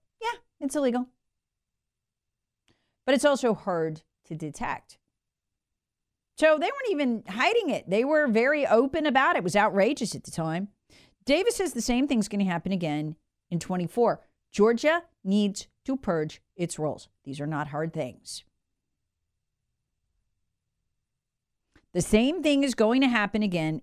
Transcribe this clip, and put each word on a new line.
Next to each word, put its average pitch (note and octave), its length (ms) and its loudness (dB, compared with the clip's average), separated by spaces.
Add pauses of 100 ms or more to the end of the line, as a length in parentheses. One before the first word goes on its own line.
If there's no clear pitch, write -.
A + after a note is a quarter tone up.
(200)
Yeah, A#4+ 180 -6 (220)
it's C#4+ 160 -6
illegal. B3 320 0 (2000)
But C4 80 4
it's C#4+ 100 2
also B3+ 300 2
hard D#3+ 480 -4 (240)
to E3 100 -10
detect. D#3+ 640 -10 (1400)
So D#4 180 6
they D#4 100 0
weren't C5 240 -4
even C4 380 -2
hiding E4+ 400 0
it. F#3+ 220 -4
They G#3+ 140 2
were D4+ 220 2
very B3+ 400 2
open C4+ 400 2
about C#4+ 300 4
it. C4 40 0
It F3 40 -6
was F3 100 -2
outrageous G3+ 600 2
at - 100 -14
the - 60 -14
time. E3 380 -4 (560)
Davis F#4+ 320 2
says F4+ 160 -2
the A#3+ 80 -4
same B3+ 280 0
thing's A3+ 180 0
gonna G3+ 180 -2
happen F3+ 280 -2
again D#3 440 -4 (340)
in E3+ 100 -2
twenty-four. F3+ 640 0 (280)
Georgia C4+ 540 2 (180)
needs G3+ 460 0 (160)
to C4+ 120 -4
purge E3 440 -4 (160)
its F3 220 -6
rolls. D3+ 300 -6 (160)
These C3+ 160 -12
are C#3+ 60 -6
not D3+ 220 -6
hard D#3 240 -6
things. - 500 -10 (3500)
The F3+ 100 0
same C4 400 2
thing C#4+ 220 2
is C4 100 -2
going A#3 280 2
to C4+ 60 2
happen G#3+ 340 0
again D#3+ 400 -2